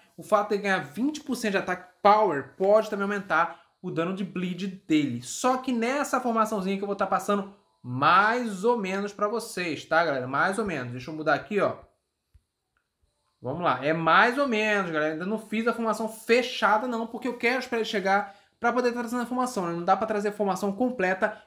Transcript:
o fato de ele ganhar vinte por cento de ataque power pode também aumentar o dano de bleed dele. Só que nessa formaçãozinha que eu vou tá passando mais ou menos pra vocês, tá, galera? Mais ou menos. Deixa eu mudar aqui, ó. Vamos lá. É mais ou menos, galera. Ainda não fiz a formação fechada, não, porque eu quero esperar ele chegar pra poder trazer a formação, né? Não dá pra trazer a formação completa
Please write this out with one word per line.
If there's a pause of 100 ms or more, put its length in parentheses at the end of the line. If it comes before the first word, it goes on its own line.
(160)
o
fato
de
ele
ganhar
vinte
por
cento
de
ataque (140)
power
pode
também
aumentar (180)
o
dano
de
bleed
dele.
Só
que
nessa
formaçãozinha
que
eu
vou
tá
passando (260)
mais
ou
menos
pra
vocês,
tá,
galera?
Mais
ou
menos.
Deixa
eu
mudar
aqui,
ó. (1500)
Vamos
lá.
É
mais
ou
menos,
galera.
Ainda
não
fiz
a
formação
fechada,
não,
porque
eu
quero
esperar
ele
chegar (240)
pra
poder
trazer
a
formação,
né?
Não
dá
pra
trazer
a
formação
completa